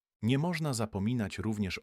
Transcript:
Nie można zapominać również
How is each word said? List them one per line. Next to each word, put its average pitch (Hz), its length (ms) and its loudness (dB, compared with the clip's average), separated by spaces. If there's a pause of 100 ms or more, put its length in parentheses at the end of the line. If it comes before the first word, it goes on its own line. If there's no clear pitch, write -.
(220)
Nie 123 160 4
można 160 360 0
zapominać 107 640 -2
również 104 440 -2